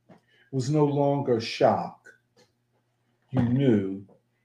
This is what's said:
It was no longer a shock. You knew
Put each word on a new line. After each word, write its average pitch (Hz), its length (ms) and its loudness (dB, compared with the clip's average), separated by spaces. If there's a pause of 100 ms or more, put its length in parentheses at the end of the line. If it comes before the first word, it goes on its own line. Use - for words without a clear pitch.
It - 460 -18
was 127 160 -2
no 151 140 4
longer 139 520 0
a 110 40 -2
shock. 98 680 -2 (1200)
You 127 120 0
knew 107 600 0 (420)